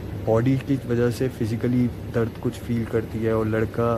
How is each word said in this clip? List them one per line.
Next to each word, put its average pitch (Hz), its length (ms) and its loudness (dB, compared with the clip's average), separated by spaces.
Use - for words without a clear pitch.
body 117 320 4
की 135 180 0
वजह 120 340 2
से 131 180 -2
physically 120 600 0
दर्द 113 420 -2
कुछ - 100 -2
feel 117 320 -4
करती 110 340 -2
है 113 160 0
और 110 120 2
लड़का 110 520 0